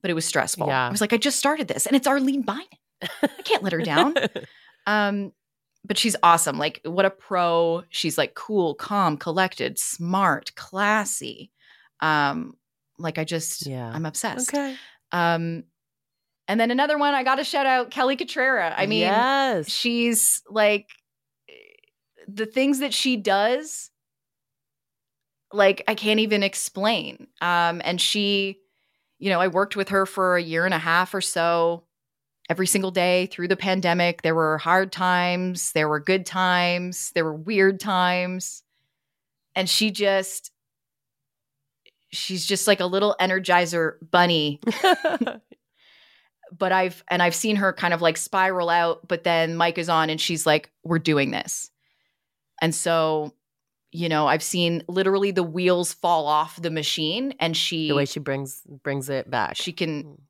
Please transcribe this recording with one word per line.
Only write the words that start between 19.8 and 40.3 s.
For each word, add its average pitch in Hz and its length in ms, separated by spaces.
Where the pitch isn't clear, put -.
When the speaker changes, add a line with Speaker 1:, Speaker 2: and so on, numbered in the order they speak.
Speaker 1:
like, 208 380
the 202 180
things 262 340
that 277 120
she 254 240
does, 214 720
like, 202 360
I 220 60
can't 214 260
even 214 220
explain. 190 840
Um, 170 440
and 175 160
she, 196 580
you 196 120
know, 175 100
I 185 80
worked 196 280
with 196 140
her 196 160
for 185 300
a 175 60
year 165 220
and 185 100
a 160 40
half 170 360
or 190 60
so, 170 640
every 180 160
single 190 240
day 180 420
through 175 160
the 185 80
pandemic. 175 640
There 160 140
were 156 240
hard 185 340
times, 180 800
there 156 160
were 151 120
good 185 260
times, 180 880
there 165 100
were 156 100
weird 190 460
times. 180 840
And 190 120
she 214 240
just, 196 600